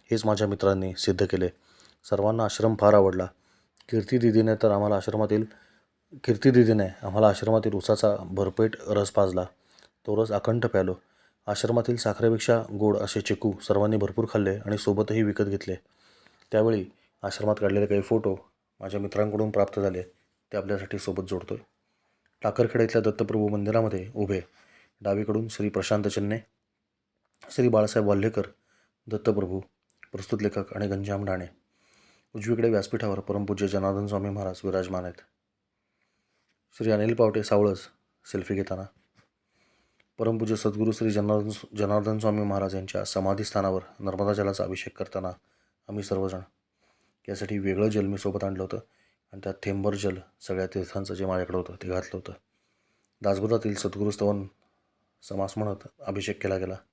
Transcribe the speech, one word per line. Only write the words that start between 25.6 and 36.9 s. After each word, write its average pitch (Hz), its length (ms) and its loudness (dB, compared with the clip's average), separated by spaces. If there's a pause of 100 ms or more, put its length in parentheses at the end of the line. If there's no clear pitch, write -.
प्रशांत 104 340 0
चन्ने, 104 340 -2 (1120)
श्री 123 200 2
बाळासाहेब 107 400 2
वाल्हेकर, 101 320 2 (640)
दत्तप्रभू, 101 520 -2 (520)
प्रस्तुत 101 300 -6
लेखक 101 320 -4
आणि 104 140 -4
घनश्याम 98 380 -4
ढाणे. 92 200 -4 (920)
उजवीकडे 113 340 2
व्यासपीठावर 104 500 0
परमपूज्य 101 480 -2
जनार्दन 98 400 0
स्वामी 101 220 -2
महाराज 98 340 -6
विराजमान 92 400 -2
आहेत. 87 180 -12 (1600)
श्री 110 140 0